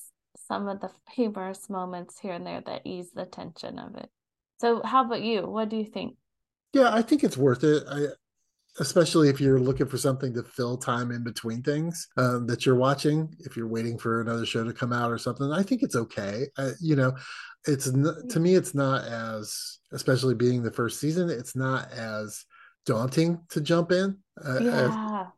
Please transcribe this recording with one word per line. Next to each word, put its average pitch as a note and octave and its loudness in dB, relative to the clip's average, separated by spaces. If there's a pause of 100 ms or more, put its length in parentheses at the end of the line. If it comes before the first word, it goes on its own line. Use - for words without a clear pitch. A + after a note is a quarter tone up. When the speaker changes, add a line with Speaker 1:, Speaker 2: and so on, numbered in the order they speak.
(480)
Speaker 1:
some G3+ -4
of G3 -6
the F#3+ -10 (220)
humorous G3+ -4
moments F3+ -8
here F#3+ -8
and F3 -8
there F3 -10
that - -10
ease F3+ -10
the F3+ -8
tension - -14
of - -14
it. - -16 (520)
So A#3 0
how B3+ 4
about A#3 -4
you? G#3+ -2
What G#3+ -4
do A3 -6
you G#3+ -2
think? - -10 (560)
Speaker 2:
Yeah, B3 6
I A3+ 4
think D4 4
it's A3 2
worth B2+ 4
it. D3+ 4
I, C#3+ -2 (720)
especially D#3+ 6
if C#3 2
you're C3+ 6
looking C3+ 2
for B2 -6
something C3 0
to A#2+ -4
fill B2 -4
time A#2+ -2
in A#2+ -6
between A#2 -6
things, D#3 -4 (100)
um, B2 2
that A#2 -2
you're B2+ 6
watching, D3 2
if - -14
you're A2+ -6
waiting A2+ -4
for A2+ 0
another A#2 -2
show A#2 -2
to A2+ -4
come A#2+ -4
out A#2+ 0
or A#2 -2
something, B2+ -4
I F3+ 0
think A#3 0
it's - -2
okay. A2 -4 (100)
Uh, C3+ -2 (100)
you D#3 2
know, C3 4 (540)
it's C3+ 0
n-, C#3 4 (240)
to E3 2
me, F3+ 6
it's F3 4
not C3+ 2
as, A2+ -8 (140)
especially C3 2
being B2 2
the A2+ 0
first A#2 -2
season, E3+ 0
it's - -6
not C3 -2
as G#2+ -8 (420)
daunting D3+ 2 (100)
to D#3+ -2
jump E3+ 2
in, F#3+ 2 (260)
uh, C3 -4
as, A#3 0
Speaker 1:
Yeah. C3 0 (120)